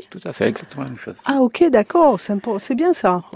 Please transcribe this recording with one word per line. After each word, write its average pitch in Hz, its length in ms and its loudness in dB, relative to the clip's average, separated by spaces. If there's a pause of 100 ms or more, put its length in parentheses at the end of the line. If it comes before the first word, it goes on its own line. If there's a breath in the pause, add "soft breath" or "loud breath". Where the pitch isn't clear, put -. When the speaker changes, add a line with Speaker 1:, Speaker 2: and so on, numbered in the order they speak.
Speaker 1:
Tout 185 160 -18
à - 80 -10
fait, 110 160 0
exactement 135 340 -10
la 127 60 -8
même 123 100 -12
chose. - 160 -16 (100)
Speaker 2:
Ah 277 160 2
ok, 277 300 2
d'accord, 247 480 4
c'est - 140 -6
impo-, 202 260 -4
c'est 262 160 -4
bien 330 180 2
ça. 180 300 0 (120)